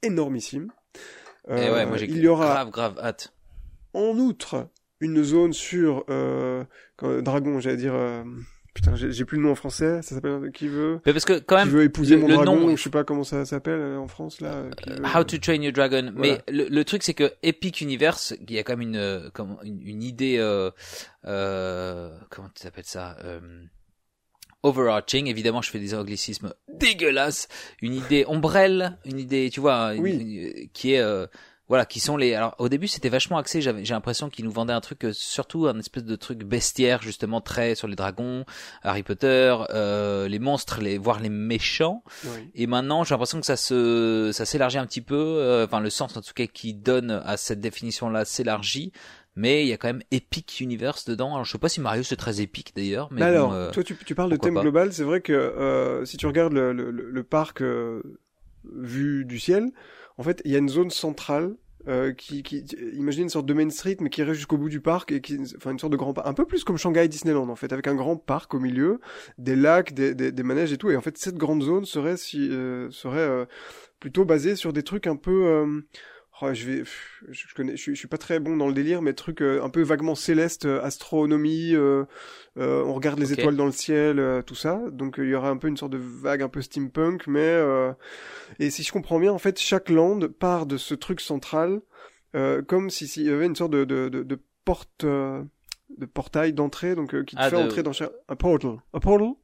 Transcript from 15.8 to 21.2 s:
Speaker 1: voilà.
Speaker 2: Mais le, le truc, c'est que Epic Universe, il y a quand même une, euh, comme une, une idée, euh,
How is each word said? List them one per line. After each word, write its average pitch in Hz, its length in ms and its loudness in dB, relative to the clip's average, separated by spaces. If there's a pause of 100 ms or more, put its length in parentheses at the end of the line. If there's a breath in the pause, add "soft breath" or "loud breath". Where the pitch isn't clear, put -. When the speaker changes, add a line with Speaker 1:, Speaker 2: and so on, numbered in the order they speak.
Speaker 1:
voilà. 139 200 4 (140)
Speaker 2:
Mais 131 60 -6
le, 143 140 2
le 147 160 4
truc, 202 200 -2
c'est 165 100 0
que 143 180 4 (100)
Epic 170 380 0
Universe, 147 560 0 (100)
il 104 80 -12
y 110 60 -2
a 107 40 -4
quand 123 100 -2
même 120 160 -4
une, 110 80 -4
euh, 98 340 -4
comme 101 320 -10
une, 104 180 -12
une 107 220 -10
idée, 127 340 0
euh, 101 320 2 (560 loud breath)